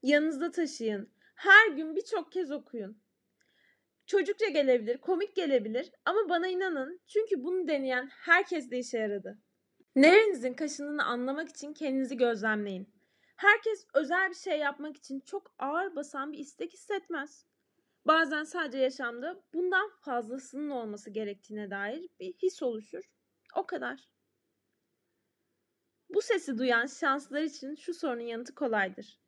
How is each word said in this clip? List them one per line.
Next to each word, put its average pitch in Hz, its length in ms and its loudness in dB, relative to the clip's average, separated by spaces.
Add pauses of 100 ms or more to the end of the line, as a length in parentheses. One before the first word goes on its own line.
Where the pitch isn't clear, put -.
Yanınızda 294 480 2
taşıyın. 220 600 -4 (240)
Her 415 340 10
gün 311 280 -4
birçok 403 360 -6
kez 349 180 -4
okuyun. 220 480 -10 (1080)
Çocukça 403 420 0
gelebilir, 254 500 2
komik 370 380 -2
gelebilir 262 540 0 (140)
ama 381 240 2
bana 349 200 2
inanın 359 580 -4
çünkü 415 380 -2
bunu 359 240 -2
deneyen 269 440 -2
herkes 339 580 2
de 247 80 -2
işe 240 200 -4
yaradı. 202 400 -4 (580)
Nerenizin 302 580 8
kaşındığını 294 500 -4
anlamak 262 440 -4
için 294 240 -14
kendinizi 269 440 -4
gözlemleyin. 208 720 -2 (480)
Herkes 427 580 2
özel 349 360 0
bir 349 60 -10
şey 320 220 -2
yapmak 285 380 -4
için 269 240 -12
çok - 380 -12
ağır 339 380 -4
basan 294 360 -8
bir - 60 -12
istek 311 340 -12
hissetmez. 349 760 -8 (600)
Bazen 311 380 2
sadece 311 340 -6
yaşamda 262 640 -4 (120)
bundan 370 360 0 (100)
fazlasının 262 680 -8
olması 214 400 -8
gerektiğine 208 600 -8
dair 214 380 -6 (120)
bir 190 120 -10
his - 300 -2
oluşur. 240 520 -6 (400)
O - 120 -2
kadar. 262 420 -8 (2000)
Bu 415 140 0
sesi 277 360 -2
duyan 240 280 2
şanslılar 285 560 -2
için 285 320 -8
şu 339 200 -10
sorunun 247 280 -4
yanıtı 233 320 -8
kolaydır. 208 720 -4